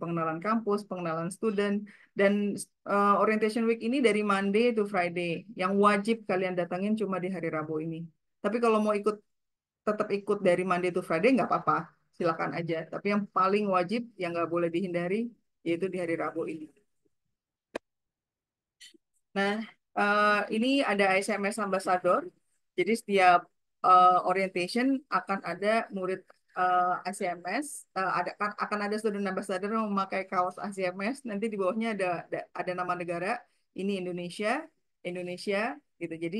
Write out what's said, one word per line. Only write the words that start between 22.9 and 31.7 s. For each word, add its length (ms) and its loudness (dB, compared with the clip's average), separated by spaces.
setiap, 440 6
eh, 400 8
orientation 760 0
akan 320 -2
ada 480 0
murid, 320 -4
eh, 520 2
A 40 -2
C 160 -14
M 200 -6
S, 440 -6
eh, 260 -2
ada, 180 -2
akan 420 -4
ada 120 -2
student 280 -2
ambassador 440 -4
yang 200 0
memakai 360 -2
kaos 280 0
A 160 -8
C 160 -2
M 160 -6
S, 240 -4
nanti 240 -4
di 80 -8
bawahnya 360 -2